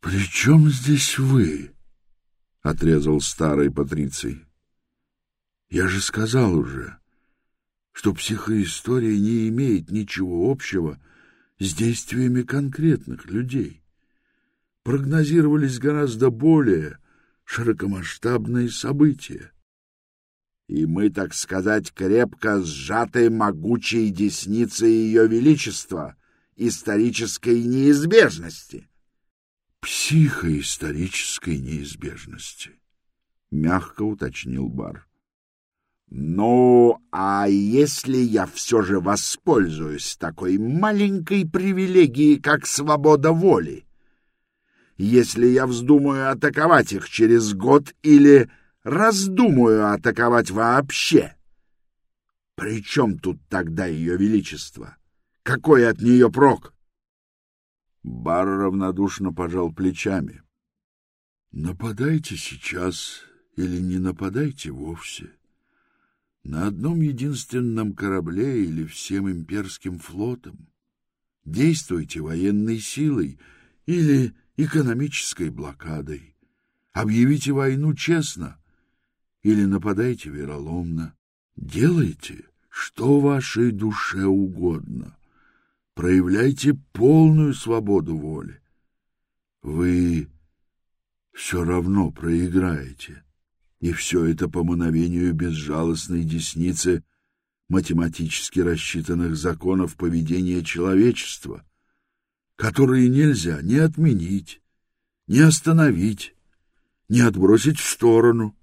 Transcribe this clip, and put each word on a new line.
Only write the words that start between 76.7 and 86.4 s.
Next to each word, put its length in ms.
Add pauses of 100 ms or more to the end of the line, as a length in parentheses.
Объявите 600
войну 420
честно 640 (840)
или 220
нападайте 680
вероломно. 840 (420)
Делайте, 920 (240)
что 500
вашей 520
душе 520
угодно. 920 (800)
Проявляйте 720 (200)